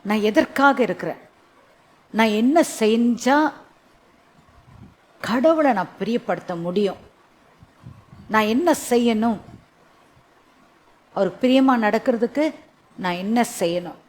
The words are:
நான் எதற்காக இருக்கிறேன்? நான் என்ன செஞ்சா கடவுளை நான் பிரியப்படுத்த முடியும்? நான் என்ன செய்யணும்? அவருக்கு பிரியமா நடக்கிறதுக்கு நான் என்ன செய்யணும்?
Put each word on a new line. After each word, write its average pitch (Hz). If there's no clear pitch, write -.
நான் 208
எதற்காக 254
இருக்கிறேன்? 170
நான் 220
என்ன 240
செஞ்சா 240
கடவுளை 285
நான் 185
பிரியப்படுத்த 190
முடியும்? 180
நான் 214
என்ன 277
செய்யணும்? 233
அவருக்கு 185
பிரியமா 262
நடக்கிறதுக்கு 233
நான் 185
என்ன 214
செய்யணும்? 175